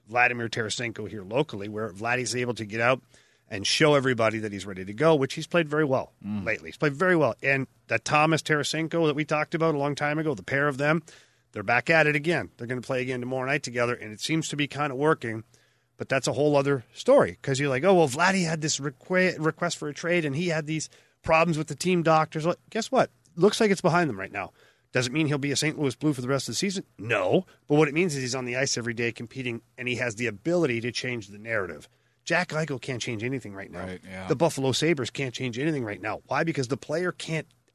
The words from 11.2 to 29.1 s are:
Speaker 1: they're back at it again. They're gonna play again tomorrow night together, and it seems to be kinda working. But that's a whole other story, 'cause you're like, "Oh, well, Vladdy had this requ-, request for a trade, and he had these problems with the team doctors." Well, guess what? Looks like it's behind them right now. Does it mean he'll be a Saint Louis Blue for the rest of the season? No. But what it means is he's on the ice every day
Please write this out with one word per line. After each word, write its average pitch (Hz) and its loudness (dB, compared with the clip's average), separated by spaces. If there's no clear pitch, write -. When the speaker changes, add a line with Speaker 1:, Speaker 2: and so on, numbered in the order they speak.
Speaker 1:
they're 107 -8
back 117 2
at 160 6
it 147 2
again. 147 -2
They're 120 -10
gonna 123 -4
play 127 -2
again 127 -4
tomorrow 127 -4
night 143 0
together, 120 0
and 107 -10
it 104 -14
seems 156 -2
to 156 -8
be 143 0
kinda 139 -4
working. 131 0
But 117 -8
that's 135 2
a 151 2
whole 143 4
other 139 2
story, 170 4
'cause 135 -2
you're 143 0
like, 131 0
"Oh, 196 8
well, 165 8
Vladdy 175 2
had 160 -2
this 151 -2
requ-, 180 0
request 156 -2
for 151 -8
a 143 -8
trade, 175 0
and 139 -2
he 175 -2
had 156 -2
these 156 -4
problems 165 4
with 156 -4
the 143 -8
team 175 2
doctors." 156 2
Well, 175 0
guess 226 -6
what? 226 2
Looks 190 4
like 220 6
it's 190 2
behind 170 4
them 101 -8
right 95 -10
now. 95 -6
Does 123 0
it 127 -6
mean 156 0
he'll 147 0
be 139 -2
a 123 0
Saint 147 -2
Louis 139 0
Blue 151 0
for 127 -4
the 123 -6
rest 135 0
of 117 -6
the - -6
season? 196 -2
No. 107 2
But 147 4
what 156 6
it 135 -6
means 165 0
is 135 -2
he's 123 -4
on 131 -4
the 123 -4
ice 131 0
every 117 -4
day 117 -2